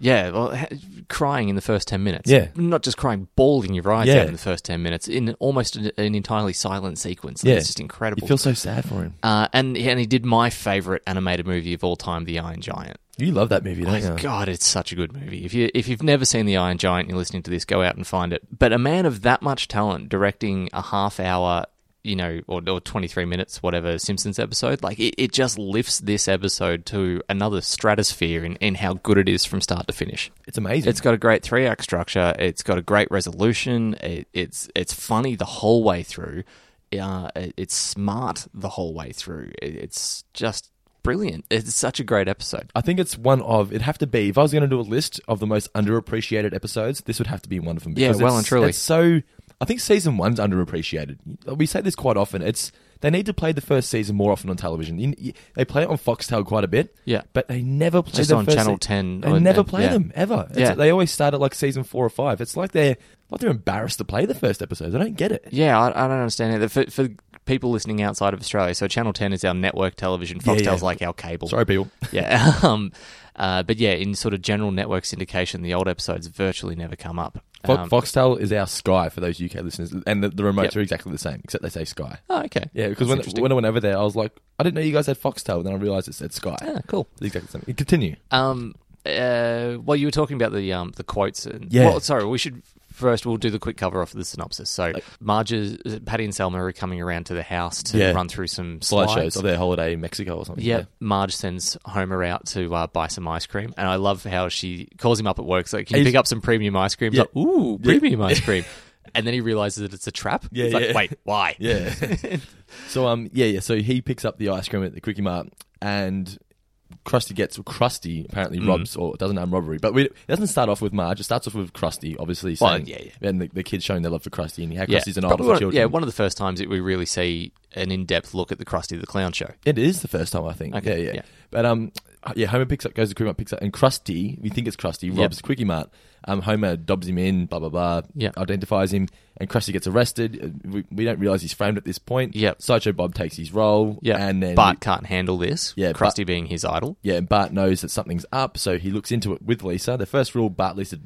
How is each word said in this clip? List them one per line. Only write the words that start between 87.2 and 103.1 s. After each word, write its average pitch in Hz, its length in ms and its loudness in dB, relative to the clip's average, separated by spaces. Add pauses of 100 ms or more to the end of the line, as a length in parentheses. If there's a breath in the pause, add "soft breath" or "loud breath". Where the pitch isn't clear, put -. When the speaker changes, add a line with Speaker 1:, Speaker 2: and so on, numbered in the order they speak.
Speaker 2:
exactly 90 340 -8
the - 60 -16
same. 123 100 -6
Continue. 139 400 2 (160)
Speaker 1:
Um, 131 420 0 (320)
uh, 120 800 0
well, 147 120 2
you 143 120 2
were - 40 0
talking 147 220 0
about 117 180 0
the, 98 200 -2
um, 90 240 -4
the - 80 -10
quotes - 420 -2
and - 260 -10
Speaker 2:
Yeah. 123 140 10
Speaker 1:
well, 160 140 6
sorry, 131 240 0
we 117 140 -2
should 120 240 -6 (300)
first, 123 320 2
we'll 117 120 0
do 113 120 -2
the 104 120 -2
quick - 160 -8
cover 92 260 -2
off 85 100 -6
of 107 60 -12
the 95 60 -8
synopsis. - 440 -10
So 87 220 -2
Speaker 2:
Like - 140 -8 (160 loud breath)
Speaker 1:
Marge 107 320 0
is, 107 260 -4 (260)
Patty 113 200 -4
and 101 100 -6
Selma 92 300 -2
are 92 80 -2
coming 92 280 -6
around 87 260 -6
to 90 80 -8
the 85 100 -4
house 87 400 -4
to - 140 -4
Speaker 2:
Yeah. 95 120 6
Speaker 1:
run 90 180 2
through 90 200 -6
some 85 320 -8
Speaker 2:
Slideshows 101 320 2
Speaker 1:
slides. 82 240 0
Speaker 2:
of 95 80 -2
their 92 120 2
holiday 85 360 0
in 82 80 -4
Mexico 85 360 -8
or 82 80 -8
something. 90 200 -8
Speaker 1:
Yep. 117 160 0
Speaker 2:
Yeah. 98 60 -8 (120)
Speaker 1:
Marge 98 380 -2
sends 90 480 -6
Homer 95 400 -2
out 87 220 -4
to, 87 280 -4
uh, 82 140 -2
buy 82 180 -2
some 85 220 -8